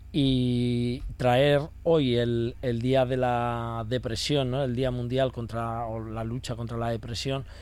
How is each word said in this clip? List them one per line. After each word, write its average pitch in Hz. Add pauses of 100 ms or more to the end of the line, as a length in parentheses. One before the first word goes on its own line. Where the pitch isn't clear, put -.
(100)
Y 123 (160)
traer 135 (220)
hoy 151
el, 117
el 120
Día 131
de 127
la 120
Depresión, 123
¿no? 139
El 123
Día 127
Mundial 123
contra, 117
o 113
la 110
lucha 120
contra 117
la 117
depresión, 120 (180)